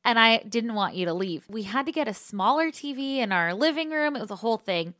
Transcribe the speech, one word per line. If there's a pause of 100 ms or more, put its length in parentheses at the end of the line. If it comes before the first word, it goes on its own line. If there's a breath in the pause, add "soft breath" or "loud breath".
And
I
didn't
want
you
to
leave.
We
had
to
get
a
smaller
T
V
in
our
living
room.
It
was
a
whole
thing.